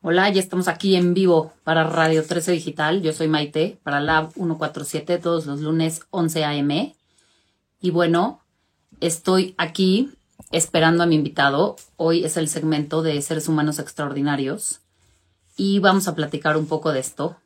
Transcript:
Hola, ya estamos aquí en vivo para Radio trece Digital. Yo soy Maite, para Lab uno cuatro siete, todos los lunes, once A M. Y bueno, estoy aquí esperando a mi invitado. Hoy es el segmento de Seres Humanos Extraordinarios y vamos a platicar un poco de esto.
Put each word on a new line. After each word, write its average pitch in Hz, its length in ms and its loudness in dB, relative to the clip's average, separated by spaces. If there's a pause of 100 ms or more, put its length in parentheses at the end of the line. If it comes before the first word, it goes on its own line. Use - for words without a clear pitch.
Hola, 185 280 2
ya 190 100 2
estamos 185 280 -2
aquí 190 280 2
en 175 180 4
vivo 175 380 4 (120)
para 160 200 2
Radio 160 400 2
trece 175 280 -2
Digital. 160 500 -2
Yo 156 100 0
soy 156 160 -2
Maite, 156 540 -2
para 143 180 -2
Lab 160 360 0
uno 165 220 -4
cuatro 156 260 -6
siete, 165 340 -4
todos 170 280 -2
los 143 140 -6
lunes, 160 500 -2
once 160 340 -2
A 147 100 -2
M. 147 400 -2 (840)
Y 180 100 0
bueno, 170 500 2 (600)
estoy 185 580 0
aquí 190 520 2 (400)
esperando 165 520 2
a 170 40 4
mi 165 100 4
invitado. 143 600 0 (200)
Hoy 165 280 0
es 156 120 -4
el 160 120 -2
segmento 156 540 -2
de 151 200 0
Seres 156 260 -6
Humanos 151 300 0
Extraordinarios 143 1000 -4 (760)
y 196 220 2
vamos 190 300 4
a 165 60 -4
platicar 151 420 -2
un 156 100 0
poco 156 260 -2
de 135 80 -2
esto. 165 460 -8